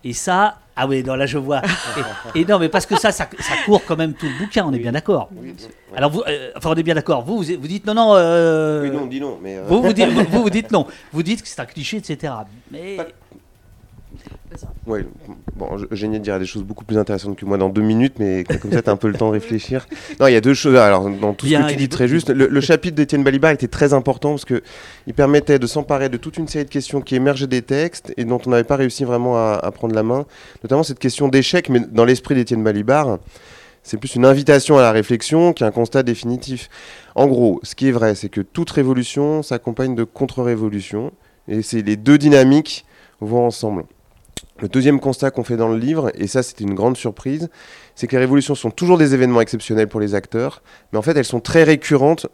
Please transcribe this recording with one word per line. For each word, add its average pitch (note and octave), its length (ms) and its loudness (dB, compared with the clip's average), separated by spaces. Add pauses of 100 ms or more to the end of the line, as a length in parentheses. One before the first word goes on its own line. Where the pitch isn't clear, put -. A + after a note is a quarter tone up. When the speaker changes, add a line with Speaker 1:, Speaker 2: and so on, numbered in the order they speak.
Speaker 1:
Et B2 120 -8
ça, G3 460 0 (160)
ah C3 100 -2
oui, C3+ 180 -2
non, C3 100 -4
là C3+ 120 -2
je B2+ 100 -6
vois. C3+ 240 -2 (720)
Et, D#3 60 0
et F3 60 2
non, G3+ 120 4
mais D#3+ 120 0
parce F#3 160 0
que - 120 0
ça, G#3 140 2
ça, - 160 -6 (100)
ça - 140 -6 (140)
court G3+ 200 4
quand D#3+ 100 -2
même D#3+ 180 -4
tout - 100 -12
le C3+ 180 -6
bouquin, G#3 240 -2
on C#3+ 60 -2
est A#2+ 60 -2
bien A#2 140 -4
d'accord. D#3 440 -2
Speaker 2:
Oui, E3+ 160 -18
bien - 60 -20
sûr. A2 100 -20 (260)
Speaker 1:
Alors C#3 160 2
vous, F3+ 160 -4
euh, C3+ 300 -6
enfin, E3 140 -4
on D#3+ 40 2
est E3 80 0
bien D#3+ 120 0
d'accord. D3 280 -2
Vous, F#3 140 -6
vous, F#3+ 80 -4 (160)
vous C#3+ 80 -12
dites G3+ 180 -8
non, G#3+ 60 -4
non. A3 220 6
Euh, E3 720 2
Speaker 2:
Oui, C#3 60 -2
non, D3 120 -4
on C3 40 -6
dit C3 140 -8
non, B2+ 220 -8
mais, F#2+ 160 -10
euh, F#2+ 100 -12
Speaker 1:
vous, A3 140 4
vous A3+ 100 2
dites, G#3 160 2
Speaker 2:
<laughs> A3+ 220 0
Speaker 1:
vous, A3+ 120 2
vous G#3+ 60 2
dites A3 220 -2
non. F#3 160 0 (260)
Vous D#3 100 -4
dites G#3+ 200 -4
que - 60 -20
c'est - 120 -14
un A#2+ 60 -10
cliché, E3 320 -10
et F#3 40 -10
cetera. C3 440 -10 (260)
Mais F#3 240 -14
Speaker 2:
Pas E3 120 -10 (1800)
Ouais, G#2+ 200 -6 (480)
bon, G2 240 -10
je, G2+ 160 -10
Génial G#2+ 260 -6
dirait G2 200 -4
des F#2 40 -4
choses F#2+ 200 -10
beaucoup G#2+ 200 -14
plus G#2+ 140 -2
intéressantes G2+ 380 -4
que - 80 -14
moi G2 120 0
dans F#2+ 120 2
deux G2 120 0
minutes, A2+ 380 2
mais F#2+ 240 -2
comme - 300 -4
ça, - 100 0
t'as - 80 0
un G2+ 60 2
peu A2+ 100 -4
le G#2 80 0
temps A2+ 140 0
de G#2+ 60 0
réfléchir. A2+ 520 -6 (160)
Speaker 1:
<laughs> - 160 -16
Speaker 2:
Non, C3+ 80 6
il C3 60 8
y A#2 40 6
a A2 40 6
deux C3 140 4
choses. C3 200 4
Alors, G2 340 6
dans G2+ 240 -2
tout A2+ 140 -6
Speaker 1:
Bien, D3 140 4
Speaker 2:
ce D3+ 60 2
que - 20 0
tu C#3+ 60 -2
Speaker 1:
il C#3 40 -4
Speaker 2:
dis C#3 60 0
Speaker 1:
est C3 40 -4
Speaker 2:
très B2+ 180 0
Speaker 1:
il - 20 2
Speaker 2:
juste, D#3 220 0
le, C#3 180 4
le C#3 120 2
chapitre D#3+ 360 0
d'Étienne C#3+ 260 0
Balibar C#3 300 4
était C3+ 160 -2
très C#3+ 240 2
important C#3 380 0
parce C#3+ 140 -6
que - 180 -4 (440)
il B2+ 80 -10
permettait C#3+ 460 4
de A#2+ 80 -2
s'emparer C#3 400 -4
de A#2+ 80 -4
toute D3+ 200 -12
une D#3+ 120 -6
série D3+ 160 -6
de C3 60 -12
questions C#3 300 -4
qui C3 140 -6
émergeaient C3+ 320 0
des B2+ 160 -2
textes D#3 540 -4
et B2 80 -4
dont A#2+ 200 -2
on B2+ 60 -4
n'avait A#2+ 140 4
pas C#3+ 100 0
réussi C3+ 300 -2
vraiment A#2+ 320 0
à, A2 260 0
à G2 80 -4
prendre A2+ 240 -6
la A2 80 0
main, B2+ 240 -2 (380)
notamment C3+ 180 2
cette C#3+ 160 -6
question C#3 300 -2
d'échec, C3 400 2
mais B2+ 100 4
dans A2+ 260 2
l'esprit B2+ 300 2
d'Étienne A#2 300 0
Balibar, A2 540 0 (640)
c'est - 120 -8
plus B2 200 -10
une A#2+ 80 4
invitation C#3 520 6
à C3 60 8
la A#2 80 6
réflexion B2+ 600 2
qu'un A2 180 0
constat A#2+ 320 0
définitif. B2 680 -6 (460)
En C#3 140 4
gros, A#2+ 340 2
ce - 140 -16
qui C3+ 100 -2
est C3+ 60 2
vrai, A2 240 2
c'est G2+ 120 -10
que - 120 -6
toute E3 300 -6
révolution C#3+ 760 -2
s'accompagne B2+ 500 -4
de A2+ 100 -2
contre-révolution, A2+ 1080 -4 (340)
et G#2+ 160 -4
c'est A2+ 200 -4
les G#2 140 0
deux C3+ 220 4
dynamiques C#3+ 640 4 (360)
vont A#2+ 260 0
ensemble. G#2+ 380 -4 (760)
Le G2+ 80 -6
deuxième C3 320 2
constat C3+ 300 -2
qu'on B2 120 -6
fait A#2 140 -4
dans A2+ 140 0
le A2+ 80 0
livre, C#3 360 -2
et G2+ 120 -6
ça B2+ 160 -2
c'était - 220 -10
une G2+ 100 -2
grande A2+ 200 0
surprise, C#3+ 540 -8 (460)
c'est - 120 -6
que A2+ 60 -6
les B2+ 80 2
révolutions C3+ 340 2
sont A#2 160 -4
toujours F3 280 2
des C#3+ 160 4
événements B2 260 4
exceptionnels A2 480 -2
pour G#2+ 120 -6
les G#2 140 -2
acteurs, A2+ 480 -4 (300)
mais A2 60 -2
en G#2 40 -2
fait D#3 140 0
elles C3 80 2
sont A#2+ 160 -4
très E3 240 4
récurrentes D3 680 2